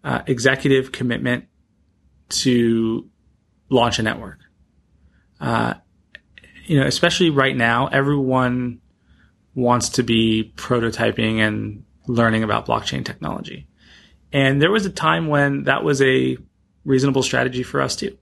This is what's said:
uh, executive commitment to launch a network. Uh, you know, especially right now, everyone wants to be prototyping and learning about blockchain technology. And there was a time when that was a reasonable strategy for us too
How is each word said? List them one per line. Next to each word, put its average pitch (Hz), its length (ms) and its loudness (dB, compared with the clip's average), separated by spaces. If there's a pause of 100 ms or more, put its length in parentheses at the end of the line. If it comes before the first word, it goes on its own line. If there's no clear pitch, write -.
uh, 127 240 -4
executive 131 640 0
commitment 123 540 -4 (840)
to 113 800 0 (600)
launch 120 280 2
a 113 60 -4
network. - 340 -6 (1040)
Uh, 117 320 -2 (920)
you 151 140 2
know, 131 60 4
especially 170 460 2
right 135 260 2
now, 120 300 2
everyone 127 920 0 (760)
wants 120 340 2
to 123 140 -2
be 113 520 0
prototyping 113 840 -2
and 107 440 -2 (240)
learning 113 360 2
about 110 240 -2
blockchain 117 360 -4
technology. - 640 -10 (640)
And 139 300 2
there 165 80 4
was 208 160 0
a 185 60 -4
time 165 360 -2
when 143 360 0
that 135 200 0
was 139 200 2
a 131 340 2 (460)
reasonable 135 400 2
strategy 123 400 -2
for 139 180 -2
us 131 140 -2
too - 260 -8